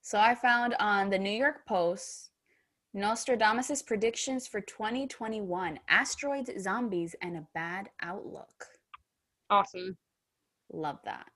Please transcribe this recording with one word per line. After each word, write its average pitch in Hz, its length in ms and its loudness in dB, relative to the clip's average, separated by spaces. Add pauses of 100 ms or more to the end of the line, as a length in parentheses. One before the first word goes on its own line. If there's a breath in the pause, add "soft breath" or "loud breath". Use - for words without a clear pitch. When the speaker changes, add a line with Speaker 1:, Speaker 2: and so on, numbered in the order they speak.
Speaker 1:
So - 160 -2
I 226 160 8
found 240 460 4
on 202 320 4
the 190 80 4
New 196 100 0
York 269 380 0
Post, 180 640 -2 (600)
Nostradamus's 226 920 2
predictions 233 640 -2
for 208 140 -6
twenty 233 440 -4
twenty-one, 190 720 -4 (100)
asteroids, 277 600 0 (100)
zombies, 190 600 -2
and 175 160 -8
a 156 160 -10
bad 170 360 -8 (120)
outlook. - 640 -12 (840)
Speaker 2:
Awesome. 190 440 2 (760)
Speaker 1:
Love 156 340 -6
that. - 300 -10